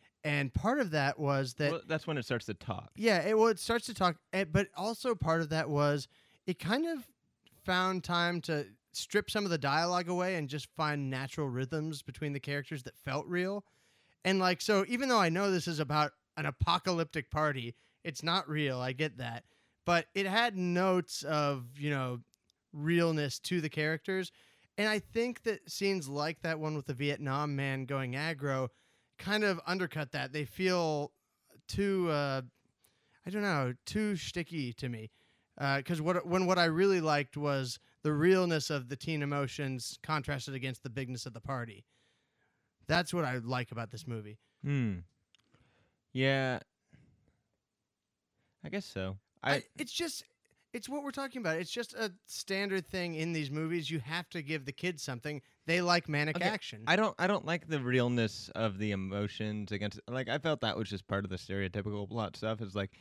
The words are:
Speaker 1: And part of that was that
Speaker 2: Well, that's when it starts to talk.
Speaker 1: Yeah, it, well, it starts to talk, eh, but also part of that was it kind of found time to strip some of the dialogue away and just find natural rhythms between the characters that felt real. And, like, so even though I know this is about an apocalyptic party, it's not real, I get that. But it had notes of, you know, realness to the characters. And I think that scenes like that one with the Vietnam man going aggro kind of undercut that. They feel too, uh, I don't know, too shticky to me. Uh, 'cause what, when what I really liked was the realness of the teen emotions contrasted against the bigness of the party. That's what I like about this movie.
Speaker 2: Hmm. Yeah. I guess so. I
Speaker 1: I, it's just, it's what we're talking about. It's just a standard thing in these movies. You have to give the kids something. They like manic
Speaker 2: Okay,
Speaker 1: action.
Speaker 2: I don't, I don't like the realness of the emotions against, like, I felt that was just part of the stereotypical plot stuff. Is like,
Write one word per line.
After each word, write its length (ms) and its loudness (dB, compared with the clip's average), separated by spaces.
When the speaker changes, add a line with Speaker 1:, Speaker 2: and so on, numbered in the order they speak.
Speaker 1:
And 300 0
part 260 2
of 120 2
that 280 2
was 360 2
that 160 2
Speaker 2:
Well, 160 -2
that's 200 -2
when 100 0
it 80 -2
starts 220 -2
to 80 -4
talk. 400 -8
Speaker 1:
Yeah, 260 4
it, 160 2
well, 100 8
it 120 2
starts 260 0
to 80 -10
talk, 240 2
eh, 120 2
but 300 2
also 400 -2
part 260 2
of 80 -2
that 200 0
was 380 2
it 120 -2
kind 280 0
of 200 -4
found 400 2
time 380 2
to 260 -2
strip 380 0
some 160 0
of 60 2
the 60 2
dialogue 520 2
away 260 0
and 140 -2
just 260 -6
find 340 0
natural 400 -2
rhythms 520 -2
between 320 -6
the 60 -4
characters 440 -6
that 140 -14
felt 300 -4
real. 380 -2
And, 160 4
like, 220 4
so 260 6
even 220 0
though 100 8
I 100 6
know 220 2
this 160 0
is 120 -2
about 340 2
an 100 -2
apocalyptic 840 0
party, 460 0
it's 200 -6
not 260 0
real, 300 0
I 140 -2
get 240 -2
that. 280 -8
But 300 4
it 100 2
had 320 2
notes 640 2
of, 560 -2
you 120 -2
know, 300 -2
realness 680 2
to 200 0
the 80 -2
characters. 600 -2
And 120 2
I 100 0
think 440 -2
that 260 -4
scenes 400 -2
like 320 -4
that 180 -4
one 160 -2
with 120 -4
the 60 -4
Vietnam 600 0
man 300 -2
going 280 -2
aggro 560 -2
kind 240 2
of 240 4
undercut 460 -2
that. 200 -4
They 120 -2
feel 680 2
too, 420 2
uh, 320 2
I 40 -6
don't 140 -2
know, 300 2
too 280 2
shticky 640 -4
to 140 -6
me. 220 -8
Uh, 280 2
'cause 160 -2
what, 260 2
when 180 4
what 140 6
I 60 8
really 340 6
liked 380 2
was 420 0
the 120 2
realness 560 6
of 200 -2
the 80 -8
teen 260 -2
emotions 800 -4
contrasted 500 -4
against 300 -6
the 60 -8
bigness 360 -6
of 80 -12
the 80 -14
party. 440 -6
That's 260 0
what 120 2
I 120 0
like 340 -4
about 200 -8
this 140 -12
movie. 320 -8
Speaker 2:
Hmm. 360 0
Yeah. 460 2
I 60 -12
guess 160 -6
so. 320 -6
I 120 4
Speaker 1:
I, 80 -2
it's 160 -8
just, 300 -6
it's 160 -10
what 140 -6
we're 80 -6
talking 280 -8
about. 180 0
It's 140 -6
just 220 -6
a 200 -4
standard 640 -2
thing 280 -4
in 180 0
these 180 -2
movies. 400 -2
You 80 0
have 320 -4
to 100 -6
give 240 -4
the 60 -6
kids 320 -4
something. 380 -6
They 140 4
like 280 2
manic 280 2
Speaker 2:
Okay, 80 0
Speaker 1:
action. 420 -4
Speaker 2:
I 80 6
don't, 240 2
I 80 2
don't 180 2
like 220 -2
the 120 0
realness 760 2
of 240 0
the 120 0
emotions 800 -4
against, 360 -4
like, 220 -4
I 100 0
felt 220 0
that 160 0
was 120 -2
just 180 -8
part 180 0
of 40 -6
the 80 -4
stereotypical 720 -4
plot 260 -4
stuff. 260 -2
Is 140 -8
like, 260 -2